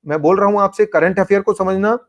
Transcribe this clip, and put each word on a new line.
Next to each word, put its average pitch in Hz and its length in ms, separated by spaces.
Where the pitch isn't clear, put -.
मैं 151 140
बोल 180 180
रहा 202 100
हूं 202 120
आपसे 202 240
करंट 185 340
अफेयर 196 220
को 202 120
समझना। 196 540